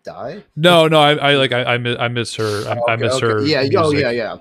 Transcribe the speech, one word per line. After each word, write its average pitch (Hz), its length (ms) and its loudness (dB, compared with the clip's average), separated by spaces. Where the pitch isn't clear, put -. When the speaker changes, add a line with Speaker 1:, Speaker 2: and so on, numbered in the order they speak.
Speaker 1:
die?" 113 400 -14
Speaker 2:
No, 165 320 4
no, 156 140 4
I, 147 160 4
I, 143 180 2
like, 135 160 2
I, 120 140 -2
I 123 140 0
mi-, 123 180 -4
I 127 100 -4
miss 120 300 -6
her. 110 80 -4
I, 110 100 -4
Speaker 1:
Oh, 120 80 -4
Speaker 2:
I 117 80 2
Speaker 1:
okay, 113 80 -4
Speaker 2:
miss 120 120 0
Speaker 1:
okay. 131 120 0
Speaker 2:
her 107 180 0
Speaker 1:
Yeah, 143 180 0
yeah, 139 180 2
oh, 160 100 2
Speaker 2:
music. 147 140 0
Speaker 1:
yeah, 120 80 0
yeah. 110 280 -4